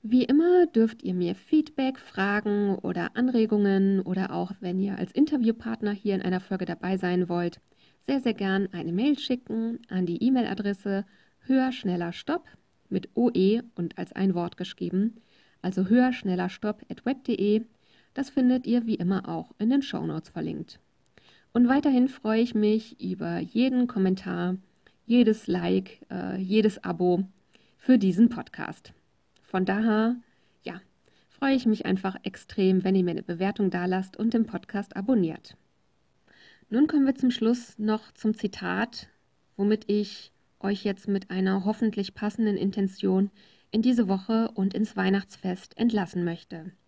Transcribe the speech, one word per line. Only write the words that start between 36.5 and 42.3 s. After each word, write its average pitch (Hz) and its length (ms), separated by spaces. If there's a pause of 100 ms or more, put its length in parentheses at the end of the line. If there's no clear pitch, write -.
Nun 269 160
kommen 285 180
wir 269 80
zum 269 160
Schluss 240 480
noch 214 360
zum 220 200
Zitat, 196 760 (460)
womit 208 360
ich 208 400 (280)
euch 196 240
jetzt 196 240
mit 196 220
einer 190 360
hoffentlich 208 500
passenden 208 420